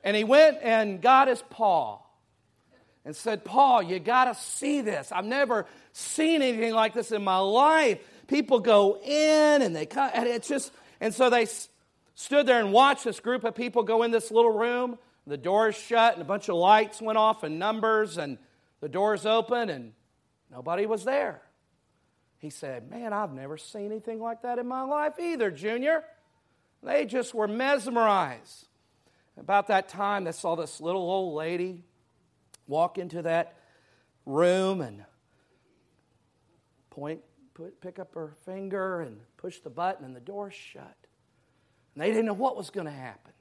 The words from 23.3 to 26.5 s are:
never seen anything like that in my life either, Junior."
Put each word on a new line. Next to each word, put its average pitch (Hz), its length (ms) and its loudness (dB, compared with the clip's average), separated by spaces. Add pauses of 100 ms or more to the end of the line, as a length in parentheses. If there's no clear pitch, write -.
never 139 220 -12
seen 202 300 -12
anything 220 340 -10
like 226 220 -8
that 240 160 -6
in 247 100 -6
my 262 140 -6
life 294 380 -2
either, 294 320 -2
Junior." 247 520 -2 (800)